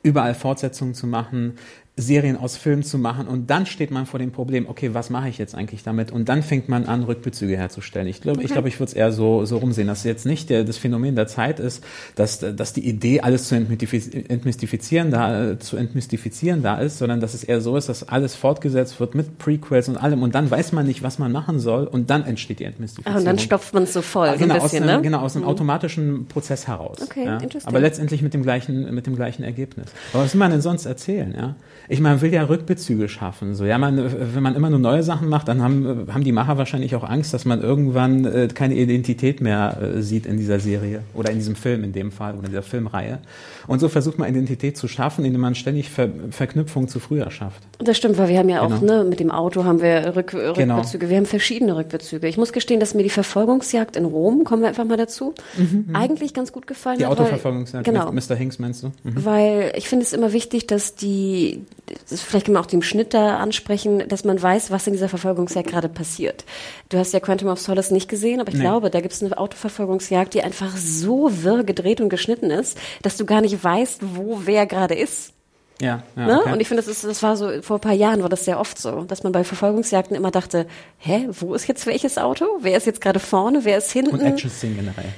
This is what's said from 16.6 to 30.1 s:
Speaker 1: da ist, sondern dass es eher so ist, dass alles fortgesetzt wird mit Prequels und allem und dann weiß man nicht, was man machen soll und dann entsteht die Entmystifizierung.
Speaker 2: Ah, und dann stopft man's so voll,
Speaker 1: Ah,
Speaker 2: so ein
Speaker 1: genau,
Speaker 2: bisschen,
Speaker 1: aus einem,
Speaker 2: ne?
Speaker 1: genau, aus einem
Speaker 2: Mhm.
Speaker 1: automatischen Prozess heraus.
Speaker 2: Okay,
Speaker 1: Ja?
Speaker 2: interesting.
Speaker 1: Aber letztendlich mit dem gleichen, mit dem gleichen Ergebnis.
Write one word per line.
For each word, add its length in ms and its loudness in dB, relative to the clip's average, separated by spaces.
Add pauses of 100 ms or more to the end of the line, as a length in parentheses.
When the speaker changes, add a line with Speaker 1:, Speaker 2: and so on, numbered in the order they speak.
Speaker 1:
da 160 0
ist, 180 -2
sondern 240 0
dass 140 -4
es 80 -10
eher 180 0
so 160 0
ist, 120 -2
dass 200 -8
alles 240 0
fortgesetzt 680 0
wird 140 -2
mit 240 -4
Prequels 500 0
und 100 -4
allem 260 2
und 100 2
dann 160 2
weiß 220 0
man 160 2
nicht, 160 -2
was 160 -4
man 120 0
machen 280 -2
soll 260 0
und 240 -2
dann 160 2
entsteht 320 -6
die 60 -10
Entmystifizierung. 540 -8
Speaker 2:
Ah, 20 4
und 60 2
dann 120 4
stopft 380 0
man's 180 4
so 80 0
voll, 280 2
Speaker 1:
Ah, 20 4
Speaker 2:
so 60 0
ein 120 6
Speaker 1:
genau, 140 4
Speaker 2:
bisschen, 200 2
Speaker 1:
aus 60 4
einem, 80 6
Speaker 2:
ne? 60 2
Speaker 1:
genau, 160 2
aus 160 -2
einem 100 -2
Speaker 2:
Mhm. 60 0
Speaker 1:
automatischen 760 0
Prozess 420 -6
heraus. 360 -8
Speaker 2:
Okay, 220 -6
Speaker 1:
Ja? 120 -2
Speaker 2:
interesting. 320 -8
Speaker 1:
Aber 100 2
letztendlich 440 0
mit 100 0
dem 80 -2
gleichen, 540 -2
mit 100 -6
dem 100 -2
gleichen 280 -6
Ergebnis. 460 -10 (220)